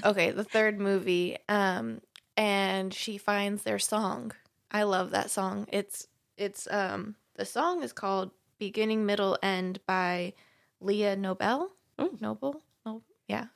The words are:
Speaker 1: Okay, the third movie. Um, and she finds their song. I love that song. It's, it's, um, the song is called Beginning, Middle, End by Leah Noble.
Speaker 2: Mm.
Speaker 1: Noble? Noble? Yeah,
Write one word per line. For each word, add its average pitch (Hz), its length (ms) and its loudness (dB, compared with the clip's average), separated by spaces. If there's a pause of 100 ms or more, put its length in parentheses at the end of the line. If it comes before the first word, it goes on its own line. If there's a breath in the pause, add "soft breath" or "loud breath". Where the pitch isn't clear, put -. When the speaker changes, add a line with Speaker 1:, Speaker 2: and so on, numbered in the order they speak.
Speaker 1:
Okay, 196 280 4
the 208 120 -4
third 214 340 4
movie. 185 600 2 (100)
Um, 196 540 0 (340)
and 196 580 2
she 202 240 -6
finds 202 460 0
their 208 160 -2
song. 214 540 -2 (360)
I 214 140 0
love 185 280 2
that - 200 -2
song. 202 400 -2
It's, - 360 -4 (280)
it's, 196 340 -6
um, 202 460 -2 (200)
the 202 100 -4
song 339 360 0
is 254 120 -6
called 190 380 -2 (280)
Beginning, 214 460 0
Middle, 202 360 2
End 185 460 0
by 180 460 0 (480 soft breath)
Leah 202 340 2
Noble. 202 560 0 (260)
Speaker 2:
Mm. 302 220 -2
Speaker 1:
Noble? 240 420 -4 (240)
Noble? 226 180 -10 (260)
Yeah, 208 160 -4 (100)